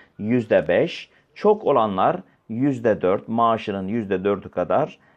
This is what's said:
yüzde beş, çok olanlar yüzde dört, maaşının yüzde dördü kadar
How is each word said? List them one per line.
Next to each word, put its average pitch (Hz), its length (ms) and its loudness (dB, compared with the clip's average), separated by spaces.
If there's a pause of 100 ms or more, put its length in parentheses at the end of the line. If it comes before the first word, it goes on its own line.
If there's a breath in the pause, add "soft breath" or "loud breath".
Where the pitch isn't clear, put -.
(200 soft breath)
yüzde 107 480 2
beş, 113 420 0 (260 soft breath)
çok 208 300 2
olanlar 113 520 2 (320 soft breath)
yüzde 117 520 0
dört, 95 260 0
maaşının 113 600 -2
yüzde 101 360 -4
dördü 92 260 -2
kadar 90 500 -2 (180 soft breath)